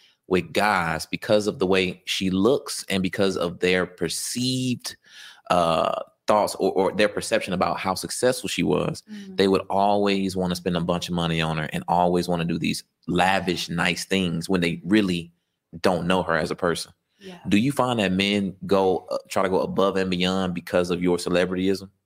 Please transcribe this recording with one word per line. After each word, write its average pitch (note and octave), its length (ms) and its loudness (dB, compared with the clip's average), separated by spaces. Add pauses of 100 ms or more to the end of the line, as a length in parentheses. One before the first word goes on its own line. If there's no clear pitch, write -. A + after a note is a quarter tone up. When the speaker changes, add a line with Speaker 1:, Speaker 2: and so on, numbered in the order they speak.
(280)
Speaker 1:
with E2+ 260 0
guys F2+ 520 0
because G#2 420 0
of G2+ 120 -4
the F#2 80 2
way F#2+ 380 0
she F#2+ 260 -2
looks G#2 580 0
and F#2+ 140 0
because F#2+ 340 -2
of F2 220 -4
their F2+ 260 2
perceived, B2 1120 -4 (540)
uh, E2+ 500 2 (240)
thoughts G#2 300 2
or, - 160 2
or F#2 200 2
their G#2 160 2
perception G2+ 460 -2
about F2 240 0
how F#2+ 160 -2
successful G2 560 -2
she - 140 -2
was, E2 400 0 (100)
Speaker 2:
Mm. G3 240 -10
Speaker 1:
they G2 100 4
would F#2+ 220 4
always G2 680 0
wanna F2+ 200 -2
spend F2 200 -4
a E2+ 60 0
bunch F2 260 -2
of F2 60 -4
money E2+ 260 0
on D#2+ 180 -2
her D2+ 140 -4
and E2+ 160 -6
always F2 400 2
wanna F2 180 -2
do E2+ 120 -2
these E2+ 260 -4 (240)
lavish, F2+ 600 0
nice E2+ 360 -2
things F2 440 -2
when F#2 120 2
they E2+ 220 -2
really F2+ 480 0 (500)
don't F2 260 2
know F2+ 160 2
her E2 120 0
as D#2+ 140 0
a F2 60 -4
person. E2+ 360 -2 (280)
Speaker 2:
Yeah. F#3 180 -18 (100)
Speaker 1:
Do F#2+ 100 4
you B2 140 2
find B2 280 0
that F#2+ 120 2
men G2 440 0 (100)
go, F#2+ 460 2
uh, - 80 -4 (100)
try G2 140 0
to F#2 60 0
go F#2 120 2
above F#2 360 0
and F#2+ 120 0
beyond F#2 460 0
because F2+ 340 -2
of F2 140 -2
your F2 140 2
celebrityism? F#2 720 0 (160)